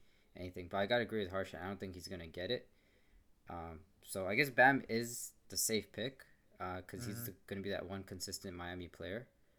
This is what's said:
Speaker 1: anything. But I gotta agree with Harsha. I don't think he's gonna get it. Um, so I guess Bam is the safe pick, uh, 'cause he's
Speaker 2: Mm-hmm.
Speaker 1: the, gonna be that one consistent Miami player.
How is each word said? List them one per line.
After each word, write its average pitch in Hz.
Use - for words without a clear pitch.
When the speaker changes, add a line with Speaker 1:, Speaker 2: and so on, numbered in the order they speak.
Speaker 1:
anything. 90
But 101
I 101
gotta 120
agree 107
with 87
Harsha. 95
I 90
don't 98
think 95
he's 87
gonna 87
get 87
it. 123
Um, 82
so 95
I 101
guess 143
Bam 127
is 117
the -
safe -
pick, 120
uh, 92
'cause 101
he's 104
Speaker 2:
Mm-hmm. 117
Speaker 1:
the, 127
gonna 98
be 101
that 90
one 95
consistent 95
Miami 87
player. 95